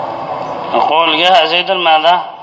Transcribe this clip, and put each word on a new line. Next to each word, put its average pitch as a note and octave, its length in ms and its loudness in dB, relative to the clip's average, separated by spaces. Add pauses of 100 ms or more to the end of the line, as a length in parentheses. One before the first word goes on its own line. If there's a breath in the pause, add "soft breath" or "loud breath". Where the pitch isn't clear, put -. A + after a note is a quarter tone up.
(720)
نقول: D#3+ 440 0
"جاء F3 280 4
زيد F3 260 -2
ماذا؟ E3+ 520 2 (200)